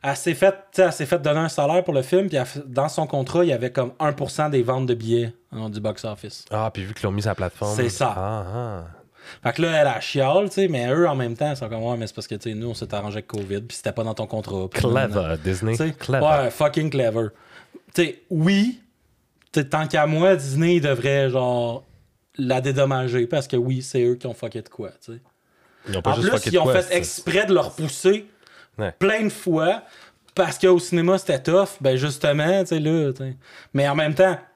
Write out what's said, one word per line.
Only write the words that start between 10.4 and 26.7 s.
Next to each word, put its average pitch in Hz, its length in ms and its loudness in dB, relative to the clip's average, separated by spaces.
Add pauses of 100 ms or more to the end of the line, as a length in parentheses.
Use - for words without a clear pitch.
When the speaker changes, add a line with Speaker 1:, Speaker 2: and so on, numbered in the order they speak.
Speaker 1:
tu - 40 -14
sais, 196 140 2
mais 123 200 -2
eux, 160 200 4
en 143 80 0
même 120 200 -4
temps, 147 140 -2
ils 139 60 -6
sont 123 120 -8
comme, « 113 160 -6
Ouais, 120 120 -2
mais 113 100 -4
c'est - 80 -12
parce - 140 -12
que, 107 80 -6
tu 113 140 -8
sais, 110 40 -6
nous, 113 140 -6
on 117 60 -6
s'est 104 200 -8
arrangé 104 220 -6
avec 107 100 -10
covid, 101 360 -6
puis 117 140 -14
c'était - 160 -4
pas 113 120 -4
dans 110 100 -4
ton 107 140 -6
contrat. » 98 420 -6
Puis - 120 -4
Speaker 2:
Clever, 120 120 2
Speaker 1:
nanana. 104 420 0
Speaker 2:
Disney. 95 360 -2
Speaker 1:
Tu 117 60 -2
sais, 156 200 0
Speaker 2:
Clever. 131 260 0
Speaker 1:
ouais, 147 280 4
fucking 151 380 0
clever. 117 360 0 (680)
Tu 170 120 2
sais, - 260 -8
oui, 196 500 2 (720)
tu 156 80 2
sais, 135 80 -2
tant 156 200 -2
qu'à 151 180 4
moi, 170 300 4
Disney, 151 400 2
il 170 40 4
devrait, 139 480 2
genre, 123 560 0 (520)
la 131 240 0
dédommager, 127 680 0
parce 139 220 -2
que - 80 -2
oui, 127 260 0
c'est 127 220 0
eux 123 100 2
qui 123 140 -10
ont 117 60 -8
fucké 110 280 -10
de - 60 -18
quoi, 101 220 -12 (140)
tu 113 100 -16
sais. 123 60 -18 (680)
Speaker 2:
Ils 98 100 -4
ont 85 40 -6
pas 131 100 2
Speaker 1:
En - 20 4
Speaker 2:
juste 143 140 2
Speaker 1:
plus, - 100 2
Speaker 2:
fucké - 120 -2
de 165 40 -2
Speaker 1:
ils 180 60 6
ont - 20 2
Speaker 2:
quoi, - 120 4